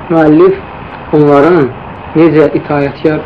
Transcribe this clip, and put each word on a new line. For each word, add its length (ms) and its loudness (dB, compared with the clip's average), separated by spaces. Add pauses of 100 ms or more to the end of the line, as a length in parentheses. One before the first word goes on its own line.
müəllif 520 4 (520)
onların 600 2 (400)
necə 420 2
itayətkar 760 -4